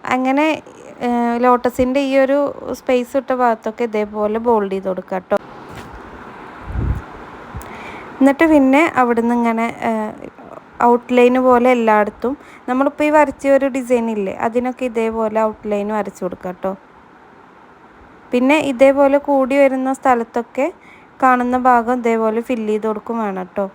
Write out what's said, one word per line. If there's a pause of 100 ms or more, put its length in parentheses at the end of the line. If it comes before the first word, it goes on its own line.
(140)
അങ്ങനെ, (600)
ഏഹ്,
ലോട്ടസിൻ്റെ
ഈ (120)
ഒരു (420)
സ്പേസ്
ഇട്ട (100)
ഭാഗത്തൊക്കെ
ഇതേപോലെ
ബോൾഡ്
ചെയ്ത്
കൊടുക്കുക
ട്ടോ. (2750)
എന്നിട്ട്
പിന്നെ (200)
അവിടുന്ന്
ഇങ്ങനെ, (240)
ഏഹ്, (800)
ഔട്ട്ലൈൻ (120)
പോലെ
എല്ലായിടത്തും (360)
നമ്മളിപ്പോൾ
ഈ
വരച്ച
ഒരു
ഡിസൈൻ
ഇല്ലേ, (120)
അതിനൊക്കെ
ഇതേപോലെ
ഔട്ട്ലൈൻ
വരച്ച്
കൊടുക്കുക
ട്ടോ. (1600)
പിന്നെ (140)
ഇതേപോലെ (100)
കൂടി
വരുന്ന
സ്ഥലത്തൊക്കെ (560)
കാണുന്ന (120)
ഭാഗം
ഇതേപോലെ
ഫില്ല്
ചെയ്ത്
കൊടുക്കും
വേണം
ട്ടോ.